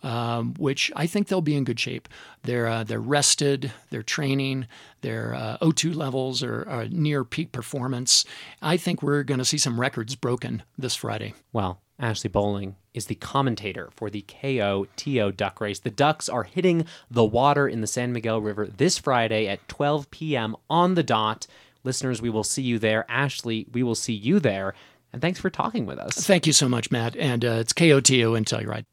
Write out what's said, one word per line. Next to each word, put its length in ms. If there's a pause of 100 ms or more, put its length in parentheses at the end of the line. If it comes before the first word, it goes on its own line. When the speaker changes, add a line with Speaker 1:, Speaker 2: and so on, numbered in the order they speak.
Speaker 1:
um, 520
which 380
I 140
think 180
they'll 140
be 160
in 80
good 160
shape. 280 (360)
They're, 240
uh, 160
they're 160
rested, 720 (180)
they're 140
training, 640 (320)
their, 340
uh, 260
O 120
two 200
levels 520
are, 240
are 180
near 380
peak 260
performance. 760 (360)
I 160
think 260
we're 220
gonna 200
see 140
some 220
records 340
broken 480 (160)
this 160
Friday. 400 (180)
Speaker 2:
Well, 300 (200)
Ashley 260
Bowling 460 (180)
is 140
the 80
commentator 800
for 160
the 120
K 380
O 260 (100)
T 240
O 100
duck 300
race. 180
The 120
ducks 380
are 140
hitting 420 (240)
the 160
water 440
in 120
the 60
San 260
Miguel 300
River 240
this 320
Friday 480
at 220
twelve 420
P 260
M 200 (120)
on 280
the 80
dot. 420 (380)
Listeners, 360
we 80
will 160
see 180
you 180
there. 280
Ashley, 640
we 120
will 100
see 180
you 280
there. 340 (380)
And 100
thanks 160
for 120
talking 360
with 120
us. 280
Speaker 1:
Thank 200
you 60
so 160
much, 220
Matt. 260
And, 280
uh, 160
it's 120
K 200
O 80
T 240
O 100
and 100
Telluride. 480